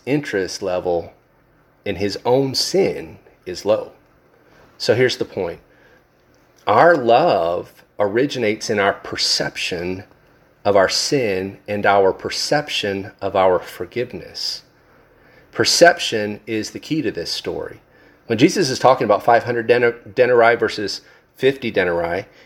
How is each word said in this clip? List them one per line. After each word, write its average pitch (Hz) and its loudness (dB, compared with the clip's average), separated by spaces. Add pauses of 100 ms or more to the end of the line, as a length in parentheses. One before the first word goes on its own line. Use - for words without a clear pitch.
interest 120 -4
level 90 -4 (720)
in 98 -6
his 98 -4
own 131 0
sin - -2 (260)
is 90 -12
low. 98 -2 (840)
So - 0
here's 123 2
the 113 -6
point. 87 -8 (1040)
Our 147 6
love 113 0 (140)
originates 110 -2
in 104 0
our 98 2
perception - -6 (600)
of 101 2
our 95 6
sin 98 -2
and 104 -6
our 98 4
perception 101 -4
of 95 -6
our 92 2
forgiveness. - -10 (920)
Perception 113 2
is 110 -6
the - -16
key 156 -6
to 107 -2
this 82 -8
story. - -8 (460)
When 113 -2
Jesus 160 4
is 120 -6
talking 127 4
about 104 2
five 117 4
hundred 117 -4
denar-, 120 2 (160)
denarii 120 6
versus 107 -4 (340)
fifty 135 -2
denarii, 87 -2 (200)